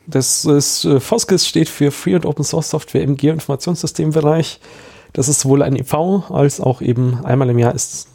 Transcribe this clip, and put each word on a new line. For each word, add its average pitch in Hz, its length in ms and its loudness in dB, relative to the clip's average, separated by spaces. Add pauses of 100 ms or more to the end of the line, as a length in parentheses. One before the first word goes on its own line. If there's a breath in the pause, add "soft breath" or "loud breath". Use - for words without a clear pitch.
Das 135 380 -2
ist, 143 400 2
äh, 143 160 4
Foskis 196 480 0
steht 160 220 0
für 147 200 0
Free 185 240 -2
and 175 120 0
Open 151 180 -4
Source 160 240 -4
Software 151 340 -2
im 143 140 0
Geoinformationssystembereich. 156 1400 0 (540 loud breath)
Das 131 140 0
ist 147 120 0
sowohl 139 220 4
ein 135 120 0
E 127 100 -2
V 175 440 0
als 139 320 2
auch 127 220 0
eben 123 420 0
einmal 127 240 2
im 120 100 2
Jahr 120 160 4
ist - 400 -10